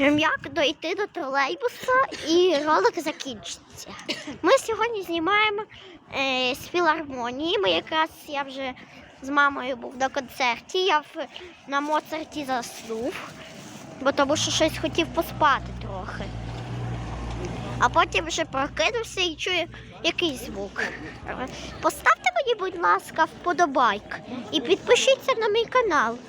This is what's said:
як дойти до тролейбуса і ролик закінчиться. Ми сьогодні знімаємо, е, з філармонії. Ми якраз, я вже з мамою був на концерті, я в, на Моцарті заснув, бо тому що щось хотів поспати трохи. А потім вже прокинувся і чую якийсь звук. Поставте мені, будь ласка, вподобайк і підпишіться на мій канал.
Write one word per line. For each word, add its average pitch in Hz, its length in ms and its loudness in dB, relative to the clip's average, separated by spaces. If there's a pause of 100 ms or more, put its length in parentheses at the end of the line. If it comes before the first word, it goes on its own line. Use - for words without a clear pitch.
(180)
як 311 340 0
дойти 311 420 0
до 403 120 -2
тролейбуса 349 960 0 (240)
і 349 260 6 (120)
ролик 359 340 4
закінчиться. - 880 -8 (540)
Ми 349 100 6
сьогодні 453 500 2
знімаємо, 403 600 2 (520)
е, 254 400 0
з - 140 -12
філармонії. 302 920 0
Ми 381 120 4
якраз, 320 400 2 (180)
я 285 140 -4
вже 269 320 -8 (480)
з 269 60 -10
мамою 277 480 2
був 254 240 -12
на 262 80 2
концерті, 254 680 -2
я 370 200 4
в, 302 280 -8 (420)
на 277 120 0
Моцарті 302 640 -4
заснув, 233 680 -4 (880)
бо 262 120 2
тому 277 240 2
що - 140 0
щось - 280 2
хотів 320 280 0
поспати 302 600 2 (160)
трохи. 190 420 -8 (1500)
А 233 100 4
потім 330 380 2
вже 330 180 -2
прокинувся 320 760 -2
і 349 140 0
чую 359 320 -2 (380)
якийсь 320 420 -2
звук. 202 360 -8 (1000)
Поставте 640 560 2
мені, 523 220 2
будь 359 240 -4
ласка, 359 420 2
вподобайк 285 960 2 (320)
і 302 80 0
підпишіться 508 800 4
на 440 100 2
мій 440 160 2
канал. 294 520 2 (120)